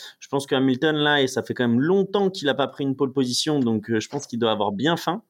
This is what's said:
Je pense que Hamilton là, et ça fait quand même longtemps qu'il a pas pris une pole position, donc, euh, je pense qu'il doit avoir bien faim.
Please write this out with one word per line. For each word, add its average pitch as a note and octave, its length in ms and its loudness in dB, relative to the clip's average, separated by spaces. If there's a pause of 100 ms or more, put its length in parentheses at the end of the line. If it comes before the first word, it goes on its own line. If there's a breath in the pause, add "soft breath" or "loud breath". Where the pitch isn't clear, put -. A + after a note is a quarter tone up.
(200 loud breath)
Je - 80 -20
pense C#3 180 -2
que D3 80 0
Hamilton C3+ 420 2
là, D3 260 2
et B2+ 60 2
ça A#2 140 -4
fait - 120 -6
quand B2 120 0
même A#2 140 4
longtemps G3 480 2
qu'il C#3+ 220 -2
a C3 40 0
pas C#3 140 0
pris - 160 -8
une C3+ 100 -2
pole C3+ 200 0
position, C#3 440 0
donc, A2+ 300 0
euh, A2+ 100 2
je G#2+ 120 -4
pense C#3+ 160 -6
qu'il A#2 120 -8
doit A2+ 120 2
avoir G#2 220 0
bien D3+ 260 0
faim. F3 320 -4